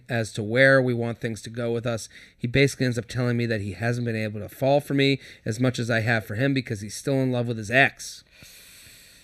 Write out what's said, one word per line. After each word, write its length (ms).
as 240
to 100
where 380
we 120
want 280
things 220
to 60
go 220
with 140
us. 240
He 100
basically 400
ends 100
up 100
telling 300
me 80
that 160
he 100
hasn't 340
been 120
able 240
to 80
fall 320
for 120
me 260
as 140
much 200
as 100
I 120
have 240
for 100
him 180
because 280
he's 140
still 260
in 100
love 160
with 100
his 140
ex. 580
<sighs> 40